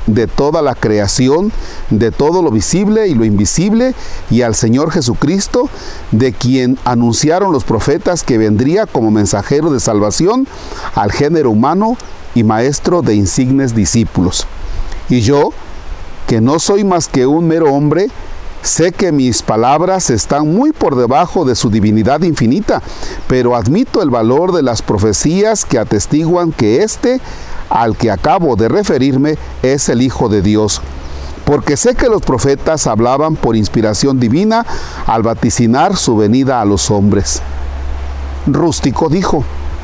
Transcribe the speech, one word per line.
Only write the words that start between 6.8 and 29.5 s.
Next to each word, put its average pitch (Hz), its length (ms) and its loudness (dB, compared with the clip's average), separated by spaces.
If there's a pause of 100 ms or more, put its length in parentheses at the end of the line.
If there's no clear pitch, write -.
anunciaron 135 680 2
los 135 120 0
profetas 175 600 0
que 117 140 2
vendría 127 480 2
como 113 240 0
mensajero 107 600 0
de 131 100 0
salvación 156 680 0 (460)
al 202 180 0
género 147 380 2
humano 165 460 2 (400)
y 120 60 2
maestro 135 600 2
de 120 120 2
insignes 127 640 2
discípulos. 95 720 0 (600)
Y 123 120 2
yo, 143 300 2 (760)
que 117 140 2
no 135 180 2
soy 202 240 0
más 185 240 0
que 131 220 2
un 165 180 2
mero 160 260 2
hombre, 151 380 0 (500)
sé 165 300 0
que 175 220 0
mis 127 300 0
palabras 151 680 0
están 143 420 0
muy 269 200 2
por 170 240 0
debajo 147 480 2
de 127 100 2
su 113 160 0
divinidad 107 520 2
infinita, 156 600 0 (460)
pero 123 260 2
admito 147 480 0
el 156 80 0
valor 123 400 2
de 175 140 0
las 120 180 -2
profecías 151 840 0
que - 140 0
atestiguan 160 720 0
que 123 320 2
este, 247 380 -2 (480)
al 113 280 0
que 113 140 0
acabo 151 460 0
de 110 120 2
referirme, 147 720 0 (240)